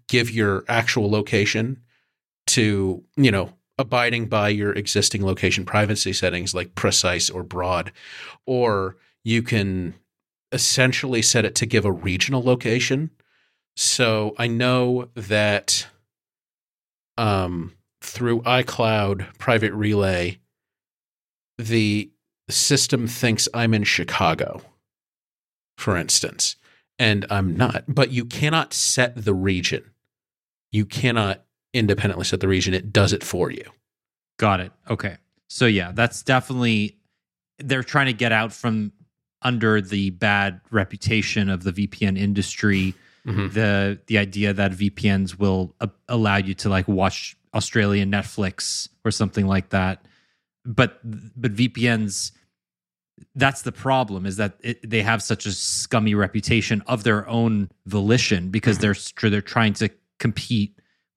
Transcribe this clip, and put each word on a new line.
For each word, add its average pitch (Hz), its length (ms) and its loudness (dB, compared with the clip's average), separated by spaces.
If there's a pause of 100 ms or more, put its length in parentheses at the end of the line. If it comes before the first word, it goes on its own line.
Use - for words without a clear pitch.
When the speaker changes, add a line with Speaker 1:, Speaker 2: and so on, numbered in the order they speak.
Speaker 1:
give 117 220 2
your 104 380 0
actual 117 420 0
location 107 720 0 (680)
to, 98 540 2 (140)
you 135 140 6
know, 95 220 0 (260)
abiding 120 480 0
by 107 240 0
your 104 220 0
existing 101 520 0
location 95 400 0
privacy 104 480 0
settings, 87 420 -2
like 90 200 -6
precise 90 560 2
or 90 120 -8
broad, 87 480 -2 (540)
or 107 520 0 (280)
you 113 180 2
can 95 520 -2 (580)
essentially 127 680 0
set 113 220 2
it 104 120 -2
to 113 100 -2
give 107 180 2
a 101 80 2
regional 92 500 -2
location. 127 680 0 (680)
So 107 600 0
I 117 80 0
know 123 680 0
that, 104 720 0 (1300)
um, 90 560 -2 (280)
through 117 420 -2
iCloud 110 960 0
Private 110 340 2
Relay, 98 680 0 (1160)
the 107 540 0 (400)
system - 560 2
thinks 117 480 0
I'm 117 200 2
in 104 100 2
Chicago, - 760 0 (1160)
for 101 180 -2
instance, - 600 -2 (420)
and 104 320 2
I'm 95 260 0
not. - 320 0
But 131 220 2
you 120 140 -2
cannot 151 500 -2
set 120 500 0
the 101 100 2
region. 92 560 -2 (840)
You 107 120 2
cannot 104 600 0 (280)
independently 101 520 2
set 101 160 -2
the 95 80 2
region. 95 260 2
It 92 180 -4
does 104 200 6
it 101 120 -2
for 87 260 -2
you. - 140 -12 (760)
Speaker 2:
Got 101 220 2
it. 92 120 -10 (180)
Okay. 101 260 -6 (320)
So - 180 0
yeah, 92 260 2
that's 117 300 -2
definitely, 120 760 0 (600)
they're 131 260 -2
trying 139 220 0
to 131 60 0
get 113 200 0
out 110 200 0
from 110 400 -2 (500)
under 110 380 2
the 98 300 -2
bad 101 500 0 (100)
reputation 104 760 0
of 92 140 -2
the 95 100 -2
V 98 140 -2
P - 200 -4
N 95 100 0
industry. 98 800 0 (320)
Speaker 1:
Mm-hmm. 104 220 -2
Speaker 2:
The, 101 580 0
the 107 120 2
idea 101 340 0
that 95 200 0
V 98 180 -2
P 104 200 0
Ns 95 280 0
will 95 420 0
a-, 107 100 -4 (180)
allow 110 280 2
you 98 180 -2
to, - 140 -4
like, 95 200 2
watch 95 480 -2 (180)
Australian 101 560 2
Netflix - 800 -4 (160)
or 110 60 0
something 104 360 0
like 95 240 0
that. 95 340 -2 (600)
But, 123 400 0
but 110 480 -8
V 117 160 2
P 120 220 0
Ns, 110 420 -2 (1000)
that's 135 280 0
the 123 100 -6
problem, 113 540 0
is 95 120 -4
that 104 220 -2
it, 117 280 -8
they 110 140 0
have 110 200 0
such - 220 -4
a 104 80 -4
scummy - 640 0
reputation 104 720 0
of 120 180 -2
their 107 240 2
own 113 420 0 (160)
volition 101 640 2
because 107 260 2
Speaker 1:
Mm-hmm. 104 60 -2
Speaker 2:
they're 104 120 4
str-, - 340 -4
they're 104 140 2
trying 110 320 0
to 104 160 -2 (280)
compete 107 600 -2 (380)